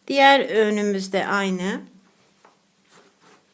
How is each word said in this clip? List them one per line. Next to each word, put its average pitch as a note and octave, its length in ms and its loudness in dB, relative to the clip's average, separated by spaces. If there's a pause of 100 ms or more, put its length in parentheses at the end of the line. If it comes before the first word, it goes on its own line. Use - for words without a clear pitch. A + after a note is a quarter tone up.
Diğer C#4 320 4
önümüz G#3 720 -2
de F#3 140 -2
aynı. G3 540 -4 (1700)